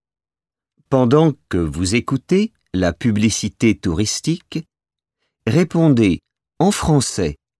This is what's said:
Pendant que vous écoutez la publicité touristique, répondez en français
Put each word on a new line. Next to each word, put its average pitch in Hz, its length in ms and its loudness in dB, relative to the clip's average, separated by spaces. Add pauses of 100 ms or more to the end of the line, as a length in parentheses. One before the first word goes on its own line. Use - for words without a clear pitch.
(880)
Pendant 139 440 2 (160)
que 95 100 -4
vous 85 360 -2
écoutez 139 580 -2 (220)
la 90 180 0
publicité 107 840 0
touristique, 110 880 -4 (800)
répondez 131 720 2 (400)
en 190 140 2
français 110 640 -2 (240)